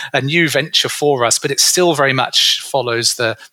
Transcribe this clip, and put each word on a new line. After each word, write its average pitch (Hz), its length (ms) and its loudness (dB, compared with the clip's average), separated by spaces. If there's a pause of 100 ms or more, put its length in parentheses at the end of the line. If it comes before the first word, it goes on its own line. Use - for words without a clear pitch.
(140)
a 139 80 0
new 156 260 0
venture 139 400 0
for 139 380 0
us, 113 120 0
but 147 120 -4
it - 100 -2
still 175 340 2
very 135 200 2
much - 480 0
follows 117 540 -2
the, 113 200 -2 (160)